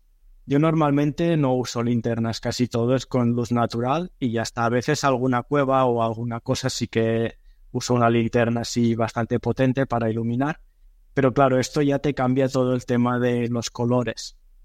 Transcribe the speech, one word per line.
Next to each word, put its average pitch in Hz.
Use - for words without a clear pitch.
Yo 139
normalmente 156
no 135
uso 120
linternas, 113
casi 120
todo 120
es 127
con 120
luz 120
natural 120
y 131
ya 113
está. 117
A 117
veces 123
alguna 127
cueva 135
o 117
alguna 117
cosa 127
sí -
que 113
uso 123
una 120
linterna 117
así 117
bastante 113
potente 131
para 117
iluminar, 117
pero 131
claro, 131
esto 139
ya 139
te 139
cambia 131
todo 127
el 123
tema 120
de 120
los 120
colores, 120